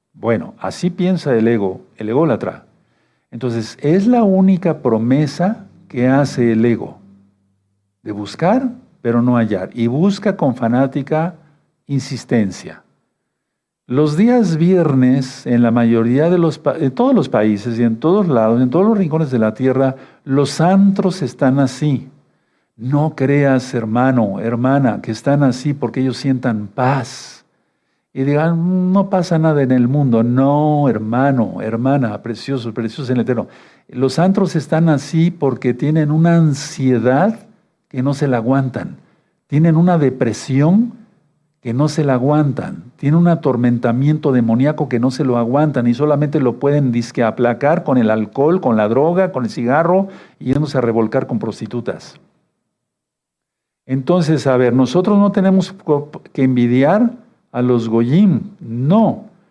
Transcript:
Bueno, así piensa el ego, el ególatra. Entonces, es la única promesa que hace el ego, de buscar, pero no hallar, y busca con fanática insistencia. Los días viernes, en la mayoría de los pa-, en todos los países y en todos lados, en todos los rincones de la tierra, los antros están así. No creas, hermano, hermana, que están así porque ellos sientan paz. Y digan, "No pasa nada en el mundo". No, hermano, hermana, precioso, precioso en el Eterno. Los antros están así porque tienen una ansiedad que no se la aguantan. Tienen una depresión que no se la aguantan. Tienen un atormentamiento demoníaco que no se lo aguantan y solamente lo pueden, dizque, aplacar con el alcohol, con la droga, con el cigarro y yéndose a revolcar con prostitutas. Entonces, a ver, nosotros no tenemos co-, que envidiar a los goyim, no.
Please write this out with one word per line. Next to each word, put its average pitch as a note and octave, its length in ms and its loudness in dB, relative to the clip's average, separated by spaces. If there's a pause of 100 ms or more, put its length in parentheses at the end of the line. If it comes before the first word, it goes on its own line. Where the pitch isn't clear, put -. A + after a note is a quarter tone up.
(140)
Bueno, - 460 -4
así F#2+ 300 -6
piensa F3 460 -2
el A2+ 120 2
ego, G2+ 340 -2 (160)
el G#2+ 120 -8
ególatra. A#2+ 560 -2 (680)
Entonces, A#2 500 -8
es F3+ 240 0
la A#3+ 180 2
única F#3+ 560 2
promesa C3+ 840 -2 (220)
que B2 200 -2
hace C3+ 440 2
el A2+ 120 2
ego, A#2 360 -2 (1040)
de G#2 80 -12
buscar, F#3 600 -2 (300)
pero A#2 200 0
no B2 160 2
hallar, G2+ 360 -2
y A#2 140 -2
busca G3 480 0
con C#3+ 200 0
fanática C#3 800 -2 (520)
insistencia. B2 960 -4 (1040)
Los D3 300 0
días A3 400 2
viernes, C3+ 920 2
en A#2+ 160 2
la A#2 80 4
mayoría A#2 580 2
de F3+ 80 2
los E3 220 0
pa-, - 180 -2
en D3+ 140 -2
todos B3+ 240 2
los E3 140 0
países G#2+ 500 0
y A#2+ 40 2
en A2+ 120 2
todos F3 320 0
lados, A#2 340 2
en B2+ 80 2
todos E3 160 2
los A3 120 2
rincones D#3 340 -2
de B2 80 0
la A2 140 0
tierra, C3 420 0 (280)
los C#3 380 -2
antros G3 600 2
están C3+ 380 0
así. C3+ 500 -2 (680)
No D3 400 -2
creas, C3+ 580 0
hermano, A#2 680 0
hermana, A#2+ 640 0
que - 100 -10
están C#3+ 320 0
así C#3 300 -2
porque A#2+ 280 -6
ellos C3 160 -2
sientan A#2+ 500 -4
paz. - 800 -6 (680)
Y C3+ 100 -4
digan, E3+ 680 0
"No G3 160 2
pasa F3+ 280 0
nada D#3+ 260 2
en B2+ 80 0
el B2+ 160 2
mundo". B2+ 360 2
No, C#3+ 640 2
hermano, A2 720 -2
hermana, A2+ 600 -2
precioso, A#2 520 -8
precioso A#2 380 -6
en B2+ 60 0
el A#2 60 0
Eterno. A#2 240 -2 (400)
Los B2+ 300 -2
antros F#3+ 380 2
están D#3+ 340 0
así D#3+ 400 0
porque B2+ 440 -2
tienen D3+ 360 0
una E3 280 4
ansiedad C#3 1000 0 (500)
que C3 120 -8
no C#3 120 -2
se C#3 140 -2
la B2+ 100 0
aguantan. A#2+ 600 -4 (500)
Tienen D#3+ 280 2
una F3 220 4
depresión C#3+ 960 0 (680)
que A#2 120 -6
no C#3+ 160 0
se D3+ 140 -2
la C#3 100 0
aguantan. B2+ 840 -2
Tienen D3 240 0
un F3 80 4
atormentamiento C3 1040 0
demoníaco B2+ 560 0
que A#2+ 120 -2
no B2+ 120 0
se D3 140 -4
lo B2 120 0
aguantan C#3 480 0
y A#2+ 80 2
solamente D3 460 0
lo B2 200 0
pueden, C#3 340 0
dizque, A#2 300 -4
aplacar A#2+ 600 0
con C3+ 140 0
el A2+ 120 2
alcohol, C3+ 520 0
con A#2 160 0
la G#2+ 100 2
droga, F3 460 0
con B2+ 100 -4
el A2 60 -4
cigarro E3 580 0 (320)
y - 60 -12
yéndose C#3+ 320 -2
a C3 40 0
revolcar A#2 460 0
con A#2 120 -4
prostitutas. G#2+ 760 -10 (1700)
Entonces, C#3+ 600 0
a C3 100 2
ver, B2 180 2
nosotros F3+ 440 2
no G3+ 140 2
tenemos F#3+ 420 0
co-, D3 380 -4 (200)
que C3+ 120 -2
envidiar C3 680 2 (400)
a B2 120 -4
los A#2+ 260 0
goyim, B2+ 520 2 (180)
no. C#3 640 0 (260)